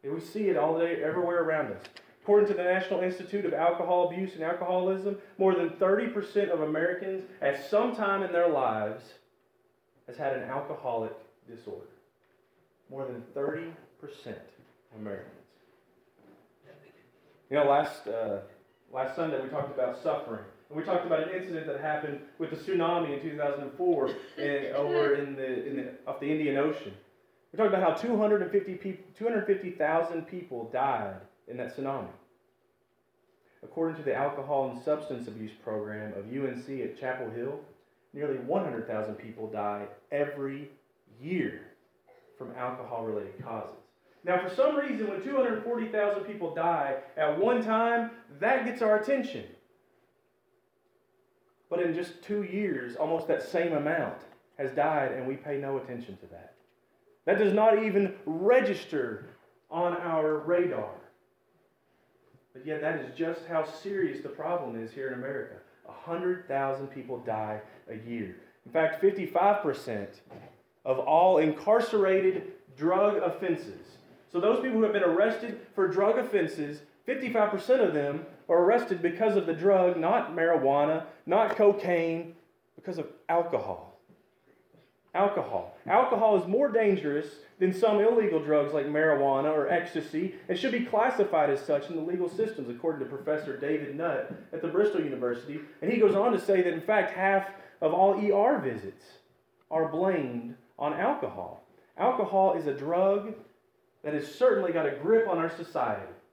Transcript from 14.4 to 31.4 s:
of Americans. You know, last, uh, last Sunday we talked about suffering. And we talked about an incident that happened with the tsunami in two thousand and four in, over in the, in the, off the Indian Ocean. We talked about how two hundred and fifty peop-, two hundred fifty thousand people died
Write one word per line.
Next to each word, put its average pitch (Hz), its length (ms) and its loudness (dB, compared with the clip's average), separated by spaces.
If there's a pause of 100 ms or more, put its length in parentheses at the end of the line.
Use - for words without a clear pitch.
of 107 80 -20
Americans. 101 320 -12 (2250)
You 139 100 -2
know, 147 60 4
last, 143 440 2
uh, 113 300 -4 (540)
last 131 220 -6
Sunday 165 260 -4
we 131 80 -8
talked - 240 -6
about 123 300 -2
suffering. 113 420 -4 (240)
And 151 80 -12
we 160 80 -6
talked 175 220 0
about 160 220 0
an - 20 -8
incident 185 380 -6
that 139 120 -6
happened 151 400 -4 (180)
with 165 120 -6
the 151 60 -8
tsunami 170 580 0
in 139 140 -6
two 147 80 -8
thousand 143 260 -2
and 131 120 -10
four 170 360 2 (260)
in, 143 380 0
over 143 400 4
in 139 220 -2
the, 131 300 -2
in 139 100 -4
the, 127 140 -6 (160)
off 135 120 -6
the 143 120 -2
Indian 147 260 2
Ocean. 139 360 0 (600)
We - 40 -10
talked 202 160 4
about 185 160 4
how 160 60 2
two 226 220 0
hundred 208 260 4
and - 80 -4
fifty 196 240 0
peop-, - 420 -10
two 214 80 -8
hundred 220 220 0
fifty 190 240 0
thousand 165 560 0
people 123 460 -10
died 113 480 -2 (260)